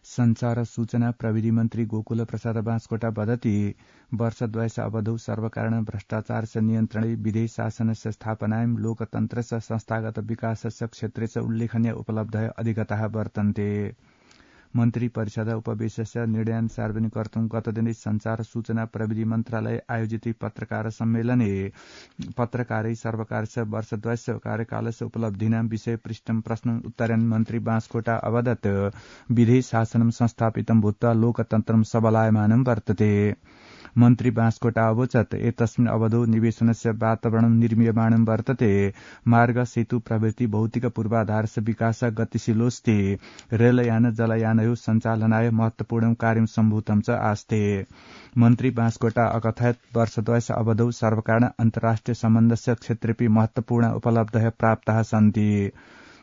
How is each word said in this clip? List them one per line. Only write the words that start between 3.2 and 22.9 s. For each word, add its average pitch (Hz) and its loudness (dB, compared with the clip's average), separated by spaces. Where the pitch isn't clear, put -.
वर्षद्वयस्य 113 -4
अवधौ 110 -4
सर्वकारण 113 -4
भ्रष्टाचारस्य 110 -6
नियन्त्रणे 110 0
विधेय 110 -2
शासनस्य 113 -4
स्थापनायां 110 -2
लोकतन्त्रस्य 113 -4
संस्थागत 110 -6
विकासस्य 113 -6
क्षेत्रे - -8
च - -8
उल्लेखनीय 117 -2
उपलब्धय 110 -4
अधिगताः 110 -4
वर्तन्ते। 104 -4
मन्त्री 117 2
परिषद 110 -4
उपवेशस्य 113 -6
निर्णयान् 113 -2
सार्वजनिक 110 -4
कर्तुं 110 -4
गतदिने 113 -2
संचार 110 -4
सूचना 113 -6
प्रविधि 110 -4
मन्त्रालय 113 -4
आयोजित 113 -4
पत्रकार 110 -8
सम्मेलने 113 0
पत्रकारै 113 -4